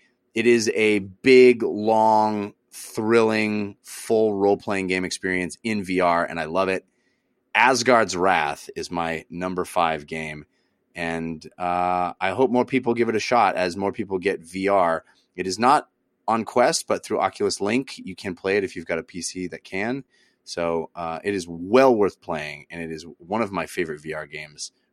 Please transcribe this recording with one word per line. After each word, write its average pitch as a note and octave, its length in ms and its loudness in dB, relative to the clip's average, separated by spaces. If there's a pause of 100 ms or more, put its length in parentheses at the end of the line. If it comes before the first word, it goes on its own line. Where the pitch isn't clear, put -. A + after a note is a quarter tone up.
(320)
It A2+ 140 0
is A#2 280 4
a G#2+ 260 2
big, B2 640 6
long, G#2+ 920 2 (160)
thrilling, A2 1120 0
full A2 520 0
role-playing G2 520 0
game F#2 180 -2
experience F2+ 580 -6
in G#2+ 220 -4
V F#2 160 -2
R, E2+ 240 2
and E2 160 -8
I D#2+ 40 -4
love F#2 260 -2
it. F#2 160 -4 (680)
Asgard's A#2 640 4
Wrath E2+ 600 0
is E2 140 -10
my E2 380 -6
number F2+ 380 -6
five D#2+ 400 -2
game, D#2 400 -10 (480)
and, E2 500 -6 (140)
uh, F2+ 600 -2
I F#2+ 120 -2
hope A#2 200 2
more B2 140 2
people A#2+ 300 0
give A#2 160 0
it A2 60 0
a G#2 40 0
shot A2 360 2
as F2+ 200 -2
more G2 160 -2
people F#2+ 260 -4
get F2+ 220 -2
V F#2 280 -4
R. F2 360 2 (320)
It F#2 100 -4
is F#2+ 120 -6
not C3 320 2 (360)
on A2 180 0
Quest, C3 420 0
but F#2+ 180 -2
through - 160 -4
Oculus F#2+ 400 -2
Link, A#2+ 380 -2
you F#2 160 -12
can F#2 200 -10
play G2 220 -2
it G2+ 80 0
if F2+ 120 -8
you've E2 100 -12
got E2+ 120 -4
a E2 40 -8
P F2 180 -14
C F#2 280 -8
that D#2+ 160 -14
can. A#2 400 -6 (400)
So, E2+ 500 -4
uh, E2 280 -8
it G2+ 120 -4
is F2 120 -6
well G2+ 480 4
worth G2+ 280 0
playing, D2+ 480 -10
and E2+ 100 -12
it E2 100 -10
is D#2+ 140 -12 (140)
one F#2+ 240 -4
of G2 100 -6
my E2 140 -4
favorite D#2 340 -6
V D#2 140 -10
R D2+ 120 -10
games D2+ 460 -16 (200)